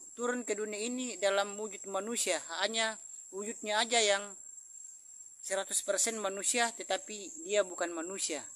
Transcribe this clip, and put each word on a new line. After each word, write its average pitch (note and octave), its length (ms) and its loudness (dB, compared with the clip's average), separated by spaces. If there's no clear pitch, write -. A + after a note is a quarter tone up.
turun A#3+ 300 0
ke G#3+ 100 0
dunia G#3+ 240 -4
ini B3 400 -4
dalam G3+ 400 2
wujud G#3 320 -8
manusia, G3 480 0
hanya A3 380 2
wujudnya G#3+ 480 0
aja A#3 160 4
yang G3+ 260 6
seratus G3 400 0
persen A3 400 2
manusia, G3+ 560 2
tetapi F#3+ 720 -6
dia G3+ 180 6
bukan F3 240 -2
manusia. E3+ 560 -4